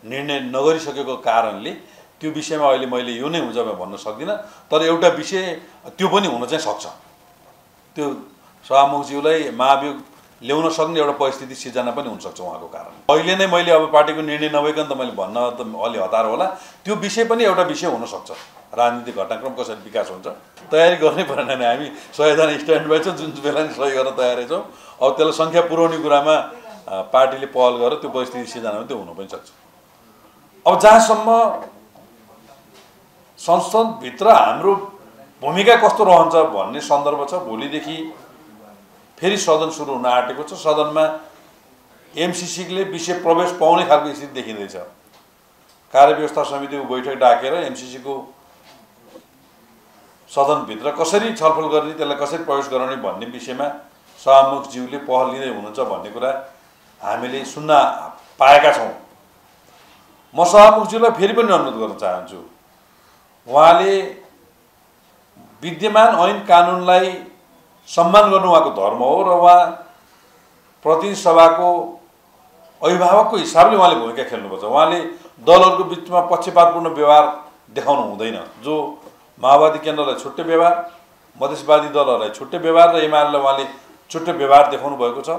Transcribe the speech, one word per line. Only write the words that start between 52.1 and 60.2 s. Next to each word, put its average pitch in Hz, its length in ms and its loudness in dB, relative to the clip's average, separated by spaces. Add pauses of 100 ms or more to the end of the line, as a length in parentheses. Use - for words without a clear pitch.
कसरी 156 220 -6
प्रवेश 139 260 -4
गराउने 127 260 -4
भन्ने 101 300 -10
विषयमा 127 420 -10 (540)
सभामुखज्यूले 135 760 2
पहल 127 360 -2
लिँदै 135 160 -8
हुनुहुन्छ 107 300 -12
भन्ने 104 340 -6
कुरा 123 180 -4 (720)
हामीले 123 440 -8
सुन्न 151 240 -12 (680)
पाएका 143 400 8
छौँ। - 160 -6 (1400)